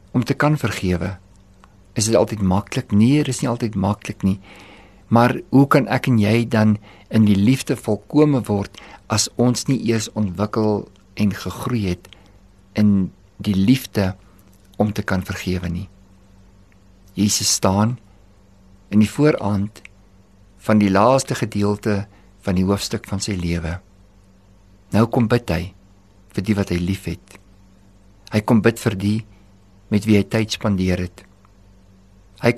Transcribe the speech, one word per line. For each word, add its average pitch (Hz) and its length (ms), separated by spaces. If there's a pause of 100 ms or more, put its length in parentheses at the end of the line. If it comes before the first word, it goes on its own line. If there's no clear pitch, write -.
(140)
om 127 100
te 135 100
kan 147 240
vergewe. 92 580 (800)
Is 107 140
dit 113 80
altyd 107 260
maklik? 98 500
Nee, 127 320
dit 135 100
is - 80
nie 131 80
altyd 120 240
maklik 101 480
nie. 95 160 (680)
Maar 120 280 (140)
hoe 139 200
kan 131 220
ek 127 180
en 120 80
jy 110 320
dan 107 260 (380)
in 110 140
die 101 100
liefde 123 400
volkome 143 720
word 101 320 (320)
as 107 160 (100)
ons 123 320
nie 131 160
eers 113 220 (100)
ontwikkel 104 680 (280)
en 104 200
gegroei 110 580
het - 160 (640)
in 101 380 (260)
die 104 160
liefde 98 600 (680)
om 107 100
te 107 140
kan 92 160
vergewe 90 480
nie? 90 160 (1300)
Jesus 101 320
staan 107 480 (960)
in 104 80
die 107 100
vooraand 104 720 (840)
van 107 160
die 101 80
laaste 120 440
gedeelte 104 720 (380)
van 92 140
die 92 80
hoofstuk 101 420
van 95 140
sy 104 160
lewe. 85 400 (1120)
Nou 110 160
kom 113 220
bid 120 200
hy 85 120 (720)
vir 95 80
die 104 140
wat 98 160
hy 87 80
lief 95 260
het. - 300 (960)
Hy 107 100
kom 117 160
bid 113 220
vir 107 180
die 104 180 (720)
met 104 160
wie 107 140
hy 98 100
tyd 110 300
spandeer 92 480
het. - 160 (1200)
Hy 120 160